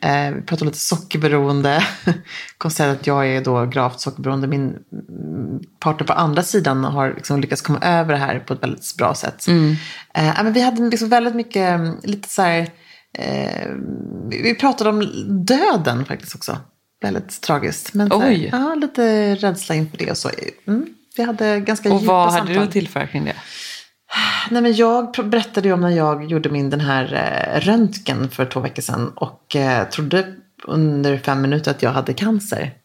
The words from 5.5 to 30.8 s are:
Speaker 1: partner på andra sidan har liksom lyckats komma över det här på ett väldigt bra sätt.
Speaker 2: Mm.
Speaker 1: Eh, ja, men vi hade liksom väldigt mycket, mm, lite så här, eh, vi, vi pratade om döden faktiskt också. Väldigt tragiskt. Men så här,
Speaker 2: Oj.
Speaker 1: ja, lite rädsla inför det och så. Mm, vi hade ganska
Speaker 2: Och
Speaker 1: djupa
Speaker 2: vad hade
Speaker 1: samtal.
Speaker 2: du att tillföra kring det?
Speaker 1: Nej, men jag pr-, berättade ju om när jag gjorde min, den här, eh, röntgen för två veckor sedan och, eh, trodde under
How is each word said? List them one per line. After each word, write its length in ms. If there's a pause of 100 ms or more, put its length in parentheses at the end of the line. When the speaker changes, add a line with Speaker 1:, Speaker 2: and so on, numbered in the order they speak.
Speaker 1:
partner 280
på 60
andra 300
sidan 400
har 300
liksom 280
lyckats 200
komma 200
över 320
det 60
här 200
på 140
ett 100
väldigt 340
bra 180
sätt. 320
Speaker 2:
Mm. 280 (380)
Speaker 1:
Eh, 140
ja, 160
men 100
vi 80
hade 200
liksom 280
väldigt 260
mycket, 340
mm, 340
lite 260
så 120
här, 280 (480)
eh, 500 (640)
vi, 120
vi 140
pratade 340
om 100 (460)
döden 600
faktiskt 300
också. 220 (440)
Väldigt 400
tragiskt. 520
Men 160
så 100
här, 100
Speaker 2:
Oj. 220
Speaker 1:
ja, 240
lite 600
rädsla 400
inför 220
det 140
och 60
så. 120 (380)
Mm, 180 (320)
vi 60
hade 360
ganska 340
Speaker 2:
Och 80
Speaker 1:
djupa 120
Speaker 2:
vad 120
hade 120
Speaker 1:
samtal. 180
Speaker 2:
du 60
att 100
tillföra 360
kring 180
det? 100 (1120)
Speaker 1:
Nej, 120
men 140
jag 400
pr-, 140
berättade 380
ju 60
om 80
när 80
jag 360
gjorde 240
min, 200
den 100
här, 340
eh, 460
röntgen 680
för 160
två 140
veckor 220
sedan 340
och, 400
eh, 340
trodde 360 (380)
under 540